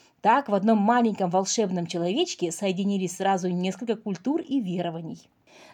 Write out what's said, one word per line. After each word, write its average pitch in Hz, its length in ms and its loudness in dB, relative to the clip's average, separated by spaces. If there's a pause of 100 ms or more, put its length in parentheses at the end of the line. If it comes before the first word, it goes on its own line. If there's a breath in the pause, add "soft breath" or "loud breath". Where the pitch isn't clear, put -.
(200 soft breath)
Так 240 280 4
в 202 60 0
одном 208 240 4
маленьком 208 520 2
волшебном 185 580 0
человечке 175 640 -2
соединились 190 640 -2
сразу 190 320 0
несколько 185 480 -2
культур 233 460 -4
и 277 180 -2
верований. 170 680 -6 (460 loud breath)